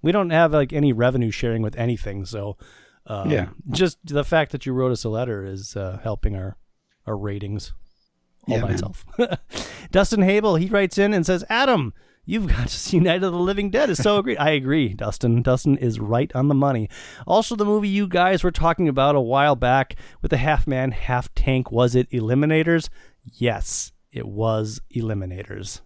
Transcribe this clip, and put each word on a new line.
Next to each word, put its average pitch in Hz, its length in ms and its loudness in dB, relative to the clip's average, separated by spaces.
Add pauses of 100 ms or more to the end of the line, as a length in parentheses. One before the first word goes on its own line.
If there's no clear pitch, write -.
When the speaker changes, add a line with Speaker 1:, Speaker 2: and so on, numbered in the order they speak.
Speaker 1:
We 233 120 0
don't 202 180 2
have, 160 220 4
like, 143 200 2
any 147 220 4
revenue 123 360 2
sharing 113 320 -2
with 107 140 -4
anything, 107 500 -4
so, 104 300 -8 (500)
uh, 98 220 -8
Speaker 2:
Yeah. 120 200 0 (220)
Speaker 1:
just 160 340 0
the 147 200 -2
fact 160 280 0
that 139 140 -8
you 131 60 -4
wrote 127 200 0
us 113 120 -4
a 117 40 -2
letter 110 360 -4
is, 98 320 -12
uh, 95 260 -8
helping 104 340 -4
our, 95 200 -8 (500)
our 110 100 -6
ratings 101 560 -8 (760)
all - 80 0
Speaker 2:
Yeah, - 60 0
Speaker 1:
by 104 60 -2
Speaker 2:
man. 95 60 0
Speaker 1:
itself. 90 320 -8 (420)
<laughs> - 440 -14
Dustin 202 300 4
Habel, 202 340 4
he 165 100 2
writes 196 320 0
in 202 160 4
and 175 100 2
says, 175 240 0
"Adam, 220 460 2 (300)
you've 196 240 -2
got 123 180 2
us - 260 -6
<laughs> - 0 -
United 180 320 4
of 185 80 0
the 175 60 -4
Living 196 320 0
Dead." 262 200 2
Is 160 120 -2
so 208 160 4
agree. 202 180 0
I 147 140 2
agree, 135 440 0
Dustin. 117 480 0
Dustin 131 360 2
is 113 220 -2
right 117 340 -2
on 131 140 2
the 147 80 2
money. 135 320 0 (380)
Also, 220 280 2
the 208 100 0
movie 208 240 2
you 196 200 0
guys 180 340 2
were 180 80 2
talking 165 380 2
about 139 260 4
a 143 60 4
while 139 340 4
back 127 400 2 (260)
with - 120 -2
the 151 60 2
half 143 280 2
man, 131 240 0
half 123 460 -2
tank, 131 340 2
was 120 240 2
it 127 160 2
Eliminators? 151 800 0 (360)
Yes, - 680 -4 (180)
it 117 160 -10
was 110 540 -2 (140)
Eliminators. 101 920 -8